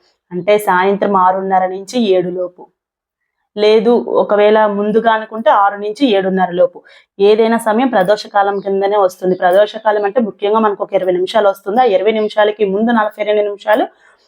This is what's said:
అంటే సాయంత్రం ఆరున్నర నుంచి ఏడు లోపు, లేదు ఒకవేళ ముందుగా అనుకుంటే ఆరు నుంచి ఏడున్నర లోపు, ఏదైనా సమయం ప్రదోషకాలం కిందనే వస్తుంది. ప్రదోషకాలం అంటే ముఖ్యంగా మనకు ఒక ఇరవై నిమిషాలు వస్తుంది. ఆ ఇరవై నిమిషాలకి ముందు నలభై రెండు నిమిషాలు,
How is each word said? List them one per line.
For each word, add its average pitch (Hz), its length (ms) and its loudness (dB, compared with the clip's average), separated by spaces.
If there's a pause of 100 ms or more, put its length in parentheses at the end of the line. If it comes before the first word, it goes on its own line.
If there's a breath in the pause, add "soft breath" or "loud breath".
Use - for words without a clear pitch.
(320)
అంటే 180 280 0
సాయంత్రం 202 560 0
ఆరున్నర 190 520 0
నుంచి 196 420 -4
ఏడు 180 200 0
లోపు, 180 420 -10 (840)
లేదు 214 500 2 (100)
ఒకవేళ 214 520 2
ముందుగా 214 460 0
అనుకుంటే 220 380 -2
ఆరు 208 260 2
నుంచి 214 320 -2
ఏడున్నర 190 420 0
లోపు, 175 320 -2 (360 soft breath)
ఏదైనా 220 380 4
సమయం 226 320 0
ప్రదోషకాలం 202 680 0
కిందనే 196 380 -2
వస్తుంది. 185 380 0
ప్రదోషకాలం 208 720 0
అంటే 202 160 -2
ముఖ్యంగా 202 380 -2
మనకు 208 240 -2
ఒక 208 100 -6
ఇరవై 185 200 0
నిమిషాలు 190 360 0
వస్తుంది. 196 320 -2
ఆ 254 40 4
ఇరవై 196 260 0
నిమిషాలకి 214 540 0
ముందు 208 260 -2
నలభై 214 320 -2
రెండు 208 180 0
నిమిషాలు, 208 460 -2 (400 soft breath)